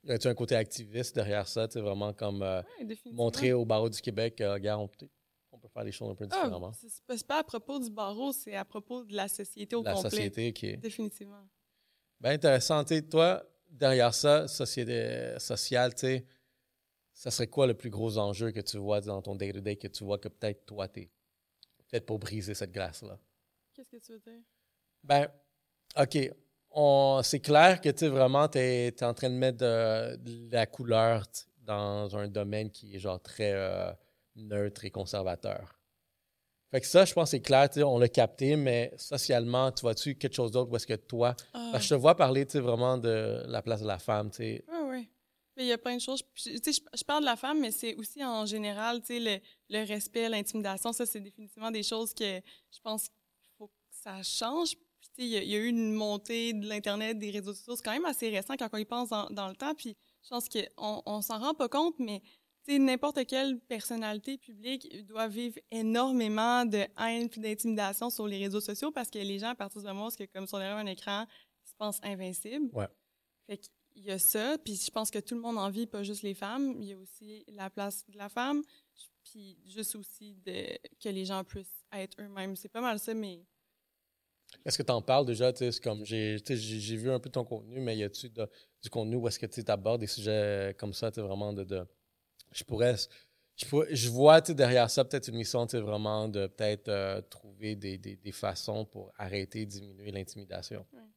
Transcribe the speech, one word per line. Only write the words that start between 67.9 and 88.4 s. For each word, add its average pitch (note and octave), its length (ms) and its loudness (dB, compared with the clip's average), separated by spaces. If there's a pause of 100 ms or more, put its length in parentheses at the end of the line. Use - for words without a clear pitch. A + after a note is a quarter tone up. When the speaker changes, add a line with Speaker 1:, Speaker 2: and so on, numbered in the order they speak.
Speaker 2:
sur A3 160 -4
les G3+ 140 -4
réseaux G3 220 -2
sociaux G#3 300 -4
parce B3+ 200 -6
que G#3+ 80 -8
les G3 180 -4
gens, A3 120 -4
à B3 60 -6
partir G3+ 260 -10
du G3+ 60 -12
moment G3+ 200 -6
où, G#3+ 260 -10
comme, F#3+ 120 -8
ils - 20 -12
sont G3+ 100 -6
derrière G3 200 -4
un G#3+ 100 -4
écran, G3+ 400 -6 (360)
ils - 60 -20
se - 80 -20
pensent G#3 240 -4
invincibles. G3+ 720 -6
Speaker 1:
Ouais. G#2 140 -2 (600)
Speaker 2:
Fait G#3 100 -10
que - 80 -20 (300)
il G3+ 100 -20
y G3+ 60 -6
a F#3+ 80 -4
ça, A#3 440 2
puis G#3 120 -6
je - 160 -6
pense A3 200 -4
que G#3 80 -4
tout A#3+ 160 -8
le A#3 60 -6
monde A#3 160 -4
en G3+ 120 -2
vit, G#3+ 180 -4
pas G#3 160 -8
juste G3+ 200 -8
les G3+ 100 -6
femmes. A#3+ 460 -4
Il G#3 100 -10
y G3 40 -14
a F#3+ 40 -18
aussi G#3+ 500 -20
la G3 220 -12
place G3+ 400 -8
de G3+ 80 -20
la G3+ 120 -12
femme, C#4 320 -2 (600)
puis G3 420 -20
juste G#3 300 -8
aussi G#3 400 -16 (100)
de, F#3 320 -8 (220)
que A3 100 -6
les F#3+ 160 -4
gens F#3+ 180 -4
puissent - 480 -14
être F#3+ 300 -10
eux-mêmes. G3 340 -8
C'est G3+ 140 -16
pas A3+ 120 -8
mal A3+ 180 -2
ça, A3+ 140 -6
mais F#3+ 320 -8 (1200)
Speaker 1:
Est-ce C3 120 -2
que - 60 -4
t'en A#2 180 2
parles C3+ 240 4
déjà, B2 280 2
tu B2 60 -8
sais, B2 120 0
c'est - 120 -8
comme, G#2+ 220 -4
j'ai, G#2+ 400 -2
tu C3+ 100 -2
sais, A2 60 -4
j'ai, A2 180 -6
j'ai G#2+ 180 -6
vu A#2 140 -4
un B2+ 80 0
peu B2 100 -12
ton B2+ 160 -4
contenu, A2+ 340 -10
mais A2+ 180 -2
y G#2 60 -2
a-tu G2+ 260 -8
de, A2 180 -6 (340)